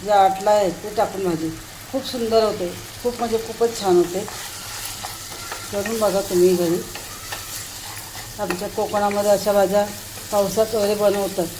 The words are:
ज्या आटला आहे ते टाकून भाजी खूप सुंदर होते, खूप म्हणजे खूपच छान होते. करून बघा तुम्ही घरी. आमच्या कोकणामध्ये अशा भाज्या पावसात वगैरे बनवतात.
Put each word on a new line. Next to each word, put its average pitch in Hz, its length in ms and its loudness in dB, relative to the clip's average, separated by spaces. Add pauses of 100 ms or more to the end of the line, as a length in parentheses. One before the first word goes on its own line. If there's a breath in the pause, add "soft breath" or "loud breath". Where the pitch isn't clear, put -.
ज्या 202 200 6
आटला 190 280 4
आहे 208 180 6
ते 208 260 -8
टाकून 196 280 0
भाजी 160 260 0 (420)
खूप 262 140 -4
सुंदर 226 380 2
होते, 180 300 -2 (300)
खूप 240 160 -2
म्हणजे 226 180 0
खूपच 226 420 -2
छान 190 160 4
होते. 175 320 2 (1400)
करून 208 280 -2
बघा 196 220 2
तुम्ही 185 340 6
घरी. 175 260 2 (1600)
आमच्या 185 280 -4
कोकणामध्ये 208 640 0
अशा 202 220 4
भाज्या 202 320 4 (460)
पावसात 208 440 2
वगैरे 208 200 2
बनवतात. 196 520 2 (120)